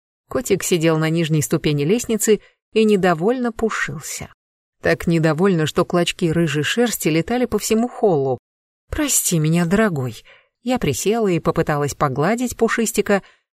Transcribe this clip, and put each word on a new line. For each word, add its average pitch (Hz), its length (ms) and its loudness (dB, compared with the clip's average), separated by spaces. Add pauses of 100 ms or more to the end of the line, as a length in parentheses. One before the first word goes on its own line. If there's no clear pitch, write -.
(280)
Котик 208 340 -2
сидел 160 360 2
на 156 120 0
нижней 160 320 0
ступени 147 420 0
лестницы 220 560 2 (320)
и 220 120 4
недовольно 208 680 2
пушился. - 800 -6 (480)
Так 165 260 0
недовольно, 165 600 2
что 175 180 2
клочки 175 460 0
рыжей 151 320 0
шерсти 226 460 -2
летали 233 380 0
по 214 120 0
всему 226 300 0
холлу. 139 500 0 (500)
«Прости - 500 0
меня, 160 260 2
дорогой». 165 580 -2 (420)
Я 247 140 -2
присела 202 480 -2
и 170 140 0
попыталась 147 560 -2
погладить 170 600 -2
пушистика, 214 680 0 (280)